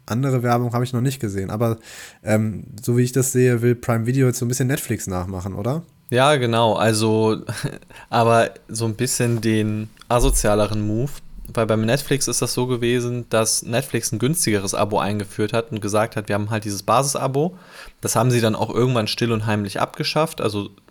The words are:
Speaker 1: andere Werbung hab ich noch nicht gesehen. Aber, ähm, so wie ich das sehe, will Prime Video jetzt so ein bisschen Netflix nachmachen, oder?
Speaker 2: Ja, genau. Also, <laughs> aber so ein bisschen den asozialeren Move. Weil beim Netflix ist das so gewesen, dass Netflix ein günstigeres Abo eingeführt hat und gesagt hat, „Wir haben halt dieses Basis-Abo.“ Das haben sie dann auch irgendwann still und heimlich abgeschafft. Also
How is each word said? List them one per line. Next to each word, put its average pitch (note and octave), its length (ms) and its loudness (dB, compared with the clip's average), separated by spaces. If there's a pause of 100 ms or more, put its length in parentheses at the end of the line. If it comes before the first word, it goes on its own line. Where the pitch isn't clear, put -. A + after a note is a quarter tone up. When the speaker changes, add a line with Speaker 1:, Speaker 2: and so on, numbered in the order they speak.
Speaker 1:
andere C3 380 0
Werbung A#2+ 280 2
hab A#2+ 120 0
ich B2+ 100 -6
noch A#2+ 80 0
nicht C3+ 180 -2
gesehen. G2 300 -4
Aber, A2+ 300 -2 (440)
ähm, G#2+ 440 0 (120)
so A#2+ 160 -2
wie B2 60 4
ich B2 100 2
das C3 200 0
sehe, B2 320 4
will A#2+ 100 6
Prime A#2 320 -2
Video C3 220 4
jetzt A#2+ 100 0
so B2 80 -2
ein A#2+ 40 0
bisschen B2+ 180 0
Netflix B2+ 400 -4
nachmachen, F#2 480 -4
oder? A#2+ 260 -4 (300)
Speaker 2:
Ja, C3+ 240 4
genau. A#2 400 4
Also, A2 680 2 (320)
<laughs> - 360 -20
aber A#2 400 4 (160)
so A2 180 -6
ein A2 80 -2
bisschen A#2 480 0
den G#2+ 480 0 (200)
asozialeren G#2+ 760 2
Move. A2+ 280 -2 (400)
Weil A2+ 120 0
beim A2 200 2
Netflix C3+ 420 0
ist B2 140 -2
das B2 120 -2
so B2 140 -2
gewesen, A#2+ 600 -2
dass A2 340 0
Netflix A#2 480 -2
ein A2 80 -2
günstigeres G#2+ 540 0
Abo G2+ 260 0
eingeführt G#2 540 -4
hat A#2 180 -2
und G#2+ 100 -6
gesagt G#2+ 340 0
hat, G#2 120 -6
„Wir G#2 80 -2
haben G#2 140 -2
halt A2 160 -4
dieses G2+ 180 -6
Basis-Abo.“ C#3 720 0 (440)
Das - 140 -2
haben A#2+ 160 4
sie A#2+ 100 2
dann A2 140 2
auch A2+ 140 -4
irgendwann A#2 380 2
still A#2 240 -2
und G#2+ 140 -2
heimlich G#2 340 -2
abgeschafft. - 640 -2
Also G2+ 280 -4 (220)